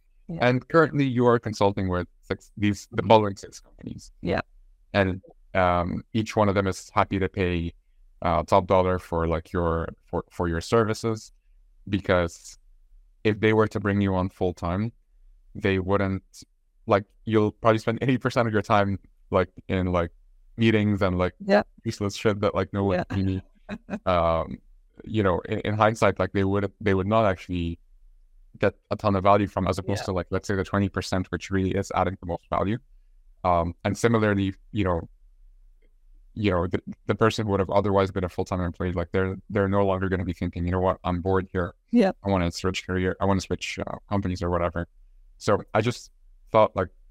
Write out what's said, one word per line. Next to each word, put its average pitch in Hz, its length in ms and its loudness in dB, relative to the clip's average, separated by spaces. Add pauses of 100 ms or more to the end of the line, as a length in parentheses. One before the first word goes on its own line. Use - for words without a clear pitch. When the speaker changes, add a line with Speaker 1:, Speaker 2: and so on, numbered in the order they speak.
(260)
Speaker 1:
Yeah. 170 140 -10
Speaker 2:
And 123 280 2
currently 147 360 4
you 123 220 2
are 120 120 6
consulting 101 520 0
with 90 180 -2 (140)
six, - 340 -8
these, 104 340 0
the 110 120 -4
Speaker 1:
Mm-hmm. 90 80 -4
Speaker 2:
following 104 260 6
six - 240 -20
companies. - 500 -18 (120)
Speaker 1:
Yeah. - 180 -2 (540)
Speaker 2:
And, 95 260 0 (320)
um, 90 500 0 (120)
each 107 200 -4
one 107 140 4
of 95 60 0
them 98 120 2
is - 280 -6
happy 98 240 0
to 95 100 0
pay, 87 460 -2 (480)
uh, 82 220 0
top 95 220 2
dollar 92 320 2
for, 82 300 -4
like, 80 240 -4
your, 82 380 -2 (160)
for, - 240 -6
for 87 180 -4
your 82 140 -4
services, 110 680 -2 (580)
because 90 720 -2 (640)
if 104 180 0
they 110 120 4
were 110 160 4
to - 100 -6
bring 101 220 0
you 98 140 2
on 92 160 0
full 90 240 -2
time, 95 380 -4 (640)
they 98 240 0
wouldn't, 95 460 -2 (640)
like, 101 180 2 (220)
you'll 107 260 2
probably 113 260 2
spend 113 220 -4
eighty 127 160 2
percent 117 320 0
of 107 60 -2
your 104 80 2
time, 101 360 2 (320)
like, 92 200 2 (180)
in, 92 240 0
like, 87 180 0 (460)
meetings 104 460 2
and, 92 160 0
like, 90 200 0
Speaker 1:
Yeah. - 260 2 (200)
Speaker 2:
useless 101 320 -6
shit 101 240 0
that, 101 140 0
like, 95 180 -4
no 98 120 -2
one 90 260 0
Speaker 1:
Yeah. - 60 -4
Speaker 2:
really, 95 260 -2 (260)
Speaker 1:
<laughs> - 380 -10
Speaker 2:
um, 82 500 0 (480)
you 107 180 -2
know, 92 180 2
in, - 200 -6
in 104 140 -4
hindsight, 107 440 2
like, 92 140 -2
they 98 100 0
would, 98 380 -2
they 98 140 2
would 95 120 0
not 110 200 2
actually 87 520 -4 (800)
get 101 160 0 (160)
a 101 60 -2
ton 104 180 0
of 95 80 0
value 101 240 4
from, 92 220 -4
as 92 100 -2
opposed 98 220 -4
Speaker 1:
Yeah. - 60 -10
Speaker 2:
to, 101 60 -4
like, 90 180 -4
let's 95 180 -4
say 104 60 -2
the 95 100 -2
twenty 101 240 0
percent, - 420 -4
which - 200 -8
really 95 220 0
is 95 220 -4
adding 92 240 0
the 92 80 -14
most 85 220 -8
value. 95 300 -2 (640)
Um, 87 300 0 (100)
and 101 120 -2
similarly, 104 580 2 (180)
you 104 120 -2
know, 87 240 -2 (1300)
you 104 160 0
know, 90 160 2
the, - 160 -4 (240)
the 107 80 0
person 110 320 2
who 98 60 0
would 98 80 2
have 92 100 -2
otherwise 98 400 2
been 95 140 -4
a 87 40 -4
full-time 92 320 -4
employee, 90 320 -4
like, 87 200 -4
they're, 95 240 0 (120)
they're 98 200 0
no 101 180 2
longer 95 220 0
gonna 92 160 -2
be 90 80 -4
thinking, 87 320 -6
"You 90 80 -2
know 92 80 0
what, 92 240 0
I'm 90 160 -2
bored 95 320 0
here. 90 220 -4 (160)
Speaker 1:
Yeah. 208 220 2 (120)
Speaker 2:
I 98 40 -2
wanna 95 220 2
switch - 360 -6
career. 92 340 -2
I - 40 0
wanna 95 160 2
switch, - 380 -6
uh, - 180 -8 (120)
companies 95 340 -4
or 87 80 -2
whatever." 87 380 -2 (500)
So 104 240 2 (120)
I 107 80 4
just - 280 -4 (420)
thought, 110 220 4
like, 95 140 -2 (220)